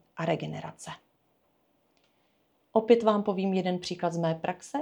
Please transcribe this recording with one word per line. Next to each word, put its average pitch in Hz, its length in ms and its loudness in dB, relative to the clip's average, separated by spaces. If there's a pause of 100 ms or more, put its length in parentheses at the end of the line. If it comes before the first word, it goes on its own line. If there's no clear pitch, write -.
(180)
a 165 80 -4
regenerace. 156 680 -6 (1800)
Opět 226 300 6
vám 208 200 4
povím 190 300 0
jeden 185 260 0
příklad 175 340 -4
z 170 40 -4
mé 165 180 0
praxe, - 460 -8